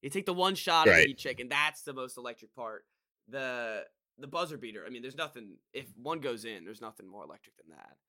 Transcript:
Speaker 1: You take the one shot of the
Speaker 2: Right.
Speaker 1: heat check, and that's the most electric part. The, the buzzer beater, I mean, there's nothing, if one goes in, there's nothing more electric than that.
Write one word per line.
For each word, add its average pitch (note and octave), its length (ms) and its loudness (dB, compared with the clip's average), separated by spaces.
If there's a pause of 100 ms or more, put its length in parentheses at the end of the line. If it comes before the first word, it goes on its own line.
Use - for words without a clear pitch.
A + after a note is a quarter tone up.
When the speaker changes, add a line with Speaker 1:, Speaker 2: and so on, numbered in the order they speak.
Speaker 1:
You E3 80 -6
take F#3+ 160 -4
the F3+ 80 0
one F#3 220 4
shot E3 320 6
of - 40 12
the E2+ 60 10
Speaker 2:
Right. - 80 10
Speaker 1:
heat C3+ 120 -2
check, B2+ 220 -6
and B2 100 -8
that's D3 320 2
the D3 100 -10
most C3 260 -8
electric A#2+ 360 -12
part. A2 300 -10 (440)
The, A#2+ 580 -6 (320)
the C3+ 80 -14
buzzer D#3 320 -6
beater, G#2 260 -12
I F#2+ 60 -12
mean, B2 120 -12
there's C3 140 -12
nothing, B2+ 420 -10 (140)
if C3 140 -10 (100)
one D3+ 240 -6
goes A#2+ 240 -4
in, G#2 200 -10
there's G#2+ 160 -14
nothing A2 280 -14
more G2 140 -18
electric - 340 -20
than - 200 -20
that. G1+ 200 -20 (120)